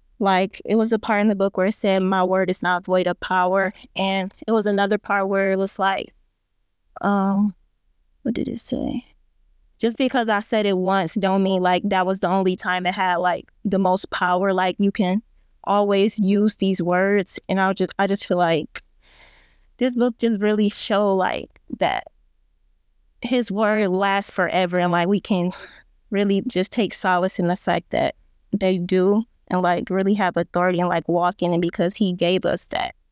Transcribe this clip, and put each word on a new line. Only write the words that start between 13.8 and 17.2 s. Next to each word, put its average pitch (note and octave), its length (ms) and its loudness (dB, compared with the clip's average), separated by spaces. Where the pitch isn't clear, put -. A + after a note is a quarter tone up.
power." F#3 440 0
Like, F#3 240 0
you G3 140 2
can F#3+ 300 0
always G3+ 540 2
use G#3 380 2
these F#3+ 240 0
words. F#3 680 0